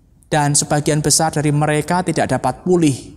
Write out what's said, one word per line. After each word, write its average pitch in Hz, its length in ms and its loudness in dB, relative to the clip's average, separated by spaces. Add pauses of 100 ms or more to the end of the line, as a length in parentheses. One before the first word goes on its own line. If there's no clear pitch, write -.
(280)
dan 147 240 2
sebagian 151 480 0
besar 156 320 0
dari 151 160 0
mereka 151 560 0
tidak 131 240 -2
dapat 127 320 -2
pulih 165 560 0